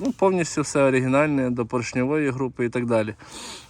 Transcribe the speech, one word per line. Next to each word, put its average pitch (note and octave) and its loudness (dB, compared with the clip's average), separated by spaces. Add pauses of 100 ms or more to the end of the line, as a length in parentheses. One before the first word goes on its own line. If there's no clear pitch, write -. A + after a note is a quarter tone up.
ну, C4 0
повністю F#3 0
все C#3+ 2
оригінальне, C3 2
до B2 -2
поршньової C3 -2
групи B2+ -4
і A#2 0
так A#2+ -4
далі. A2 0 (540)